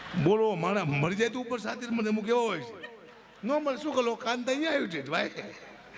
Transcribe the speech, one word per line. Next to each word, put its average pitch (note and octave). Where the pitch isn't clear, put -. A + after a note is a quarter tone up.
"બોલો G#3+
મારા F3+
મરી D3
જાય A3+
તો B3+
ઉપર A#3+
સાથે A#3
મને A3
હું G#3+
કેવો A#3
હોય F3+
છે, B2
ન G3
મળે C#4+
શું D4
કરો A#3
કાંતા A#3+
અહીંયા D4+
આવ્યું C4+
છે C#3
ભાઈ." F3